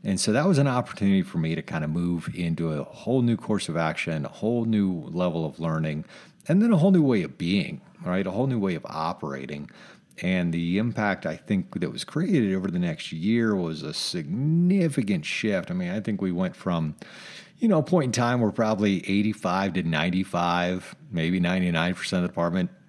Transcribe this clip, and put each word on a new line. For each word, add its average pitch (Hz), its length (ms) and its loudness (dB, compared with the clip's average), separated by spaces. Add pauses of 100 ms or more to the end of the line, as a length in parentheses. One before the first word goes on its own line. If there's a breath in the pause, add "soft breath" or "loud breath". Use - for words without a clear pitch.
And 95 160 0
so 104 140 0
that 147 140 2
was 180 100 6
an 143 100 4
opportunity 98 540 2
for - 160 -4
me 80 180 0
to 80 60 -6
kind 78 220 -6
of 78 60 -4
move 87 440 -2
into 82 400 -2
a 71 100 -4
whole - 380 -2
new 117 160 2
course 104 320 -2
of 82 80 -2
action, 80 480 -2
a - 40 -8
whole 117 360 -2
new 98 400 0
level 82 400 -2
of 76 140 -8
learning, 80 460 -2 (420 loud breath)
and 185 140 4
then 233 120 6
a 180 40 6
whole 185 140 6
new 175 120 6
way 120 180 4
of - 160 -6
being, 90 420 0 (240)
right? 90 240 0
A 90 40 -4
whole 120 160 0
new 123 120 0
way 95 160 0
of 78 100 -8
operating. 73 840 -6 (520 loud breath)
And 90 320 0
the 85 240 0
impact, 104 480 0
I 78 120 -4
think, 92 420 -2
that 82 100 -2
was 76 140 -10
created 147 500 0
over 95 160 -2
the 87 100 -2
next 85 340 -4
year 107 420 2
was 80 260 -2
a 76 120 -8
significant 139 1300 0
shift. 98 460 -2
I - 20 -4
mean, 90 160 -4
I 104 120 -4
think 98 200 -4
we 95 120 0
went 87 220 -2
from, 82 400 -2 (640 loud breath)
you 226 120 2
know, 175 100 6
a 147 40 0
point 160 240 2
in 120 40 -2
time 123 300 2
where 104 100 4
probably 107 460 2 (120)
eighty-five 98 640 0
to 90 100 0
ninety-five, 87 1120 0 (160)
maybe 85 280 0
ninety-nine 87 560 2
percent - 280 -2
of - 0 -
the 90 40 0
department 87 440 0 (180)